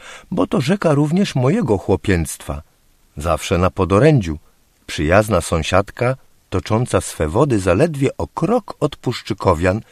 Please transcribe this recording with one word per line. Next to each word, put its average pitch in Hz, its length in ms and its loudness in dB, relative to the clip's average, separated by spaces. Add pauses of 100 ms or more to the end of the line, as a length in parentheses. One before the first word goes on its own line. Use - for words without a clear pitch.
(320)
bo - 160 0
to 196 140 0
rzeka 160 320 0
również 151 420 0
mojego 135 420 2
chłopięctwa. 85 840 -2 (560)
Zawsze 80 400 -2
na 92 120 2
podorędziu. 98 720 2 (460)
Przyjazna 95 560 2
sąsiadka, 98 760 -2 (340)
tocząca 107 520 -2
swe - 260 -4
wody 113 320 0
zaledwie 131 580 0
o 85 100 -4
krok 214 520 -4
od 147 160 -2
puszczykowian 95 840 -2 (100)